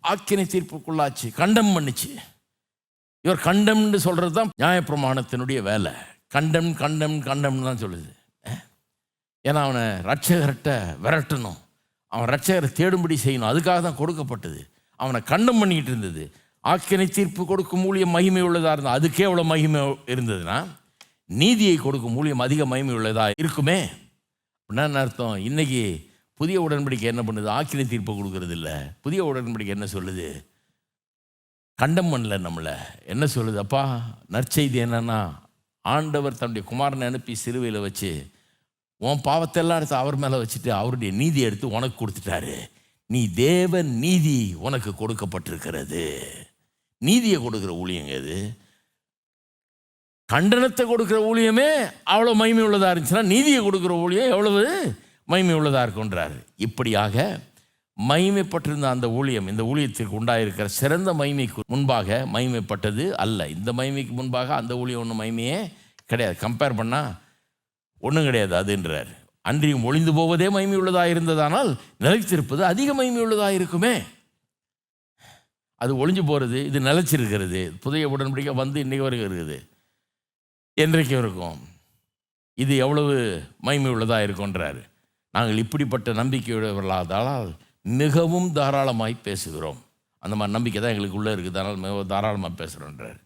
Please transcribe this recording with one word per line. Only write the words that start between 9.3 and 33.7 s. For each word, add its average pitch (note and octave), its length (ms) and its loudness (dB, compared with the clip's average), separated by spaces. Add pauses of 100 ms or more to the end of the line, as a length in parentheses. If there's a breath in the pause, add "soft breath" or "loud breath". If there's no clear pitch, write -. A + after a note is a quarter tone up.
ஏன்னா, D3 160 2
அவனை B2+ 220 0 (200)
ரட்சகர்கிட்ட C#3+ 680 2 (300)
விரட்டணும், B2+ 600 -2 (520)
அவன் A#2 180 -2
ரட்சகரை D3 440 2
தேடும்படி E3+ 440 2
செய்யணும். B2 340 0
அதுக்காக F3 300 2
தான் E3 200 -4
கொடுக்கப்பட்டது. B2+ 600 -6 (380)
அவனை B2+ 240 -2
கண்டம் A3 380 4
பண்ணிக்கிட்டு D#3+ 320 2
இருந்தது. F2 320 -6 (380 soft breath)
ஆக்கினை F#3 460 2
தீர்ப்பு F#3+ 360 0
கொடுக்கும் F#3 400 0
ஊழியம் F#3 300 2
மகிமை F#3 280 6
உள்ளதா E3+ 300 2
இருந்தா, C3+ 240 0
அதுக்கே E3 300 4
எவ்வளவு F3 240 2
மகிமை D3+ 300 4 (260)
இருந்ததுன்னா, A2 500 -2 (800 soft breath)
நீதியை G3 420 6
கொடுக்கும் A#2+ 400 -2
ஊழியம் C#3 280 0
அதிக D3 200 2
மகிமை C3 300 -2
உள்ளதா A2 300 2 (120)
இருக்குமே. D#3 420 0 (800)
அப்படின்னா B2+ 260 -2
என்ன C#3+ 160 0
அர்த்தம்? A#2 420 -2
இன்னைக்கு C3 380 0 (580 soft breath)
புதிய F3 220 0
உடன்படிக்கை C#3 460 -2
என்ன A#2 160 -2
பண்ணுது? G#2+ 260 -4
ஆக்கினை C#3 360 -2
தீர்ப்பு A2 280 -4
கொடுக்கறது F#2 420 -6
இல்ல. D#2+ 140 -8 (320)
புதிய F3+ 240 -2
உடன்படிக்கை A#2 480 -4
என்ன G2+ 140 -6
சொல்லுது? F#2 380 -8 (1500)
கண்டம் E3+ 320 2
பண்ணல A2+ 280 -2
நம்மள. E2 300 -6 (360)
என்ன A#2 220 -2
சொல்லுது? A2+ 300 -2
அப்பா, G2+ 260 -2 (460)